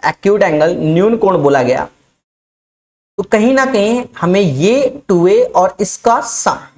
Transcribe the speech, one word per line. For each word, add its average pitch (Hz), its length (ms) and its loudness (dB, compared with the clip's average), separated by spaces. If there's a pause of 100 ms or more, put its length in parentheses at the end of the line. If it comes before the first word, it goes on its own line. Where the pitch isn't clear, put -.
एक्यूट 196 380 0
एंगल, 165 340 0
न्यून 180 400 0
कोण 196 260 2
बोला 139 200 2
गया, 123 220 -2 (1300)
तो 202 60 -4
कहीं 226 300 0
ना 262 120 2
कहीं 240 380 -2 (140)
हमें 185 240 0
ये 196 680 0
टू 175 200 2
ए 214 140 2 (140)
और 185 260 0
इसका 233 420 -2
सम - 420 -6 (120)